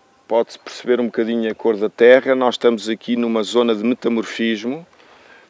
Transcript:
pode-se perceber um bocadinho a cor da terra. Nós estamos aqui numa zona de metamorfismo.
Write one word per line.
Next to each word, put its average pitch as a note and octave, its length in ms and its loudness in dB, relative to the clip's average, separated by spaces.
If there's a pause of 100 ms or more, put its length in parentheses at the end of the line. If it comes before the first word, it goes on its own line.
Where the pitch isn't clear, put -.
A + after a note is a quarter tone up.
(260)
pode-se A2+ 320 -2
perceber - 400 -4
um A#2+ 80 0
bocadinho A2+ 440 -2
a G#2 40 -6
cor A2 220 0
da G#2 140 -2
terra. B2+ 440 6
Nós B2+ 200 0
estamos A2+ 340 0
aqui A2+ 280 -4
numa A2+ 260 -2
zona A#2 320 0
de G#2+ 100 -6
metamorfismo. A#2 1000 -4 (640)